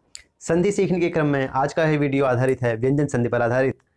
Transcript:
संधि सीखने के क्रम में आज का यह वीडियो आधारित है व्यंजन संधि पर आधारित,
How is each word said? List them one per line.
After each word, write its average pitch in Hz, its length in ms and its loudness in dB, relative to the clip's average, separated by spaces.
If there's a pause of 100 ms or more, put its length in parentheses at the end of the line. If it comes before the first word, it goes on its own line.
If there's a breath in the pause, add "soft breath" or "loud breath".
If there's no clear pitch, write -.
(400 loud breath)
संधि 175 320 0
सीखने 185 280 0
के 170 100 2
क्रम 165 160 0
में 139 220 0
आज 139 240 -2
का 165 120 0
यह 156 140 2
वीडियो 139 260 0
आधारित 127 380 0
है 120 140 0
व्यंजन 135 300 0
संधि 120 220 -2
पर 117 140 0
आधारित, 123 360 0 (180)